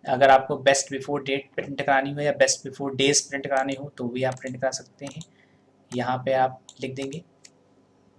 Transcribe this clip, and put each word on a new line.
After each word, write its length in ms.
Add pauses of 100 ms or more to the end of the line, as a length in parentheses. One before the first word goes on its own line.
अगर 220
आपको 240
best 340
before 320
date 340
print 280
करानी 300
हो 80
या 140
best 320
before 280
days 260
print 260
करानी 280
हो, 140
तो 200
भी 140
आप 120
print 260
करा 100
सकते 360
हैं। 160 (720)
यहाँ 240
पे 140
आप 300 (180)
लिख 140
देंगे 300 (960)